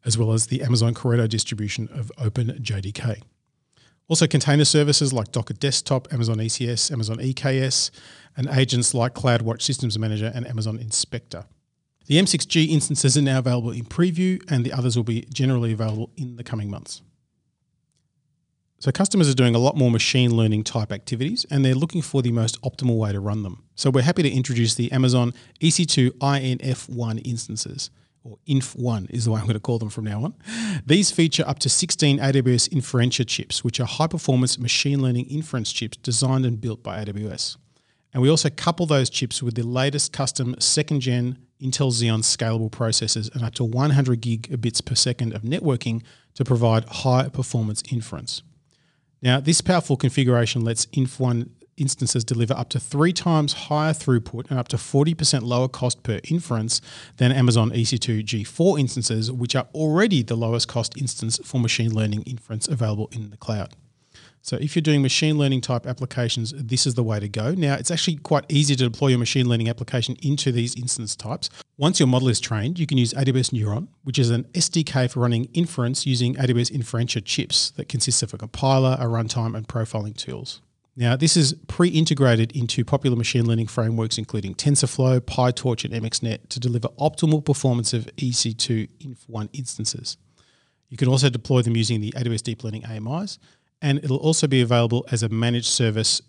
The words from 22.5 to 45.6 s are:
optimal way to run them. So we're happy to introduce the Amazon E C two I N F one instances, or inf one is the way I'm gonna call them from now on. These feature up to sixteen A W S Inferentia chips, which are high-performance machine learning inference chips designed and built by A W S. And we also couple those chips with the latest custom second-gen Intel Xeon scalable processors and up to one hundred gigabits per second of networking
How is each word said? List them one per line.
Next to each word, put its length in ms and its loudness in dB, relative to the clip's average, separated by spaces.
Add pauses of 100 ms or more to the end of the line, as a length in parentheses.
optimal 360 -2
way 140 0
to 80 -4
run 240 -4
them. 220 -12 (100)
So 140 0
we're 140 4
happy 200 2
to 80 2
introduce 440 0
the 180 -2
Amazon 400 2 (260)
E 100 2
C 160 2
two 360 2
I 180 2
N 220 -2
F 260 -4
one 300 -4
instances, 720 -8 (340)
or 220 -18
inf 300 0
one 340 -2
is 160 -2
the 60 2
way 80 0
I'm 80 -4
gonna 120 0
call 200 -2
them 100 -6
from 140 -8
now 200 -4
on. 100 -6 (520)
These 260 4
feature 360 2
up 120 -4
to 100 0
sixteen 500 2
A 120 2
W 240 4
S 120 2
Inferentia 580 0
chips, 380 -6
which 160 -2
are 80 -2
high-performance 720 0
machine 420 0
learning 240 0
inference 480 -6
chips 240 -8
designed 480 0
and 160 -2
built 220 -6
by 180 -8
A 40 -8
W 260 -6
S. 260 -8 (560)
And 80 0
we 80 6
also 200 4
couple 360 -2
those 240 2
chips 320 -4
with 140 -4
the 80 -2
latest 500 -2
custom 460 -2
second-gen 800 0 (240)
Intel 300 0
Xeon 280 2
scalable 500 0
processors 640 -2
and 100 -4
up 120 -4
to 80 -2
one 280 2
hundred 300 4
gigabits 640 -4
per 100 -2
second 380 0
of 80 -8
networking 640 -2 (320)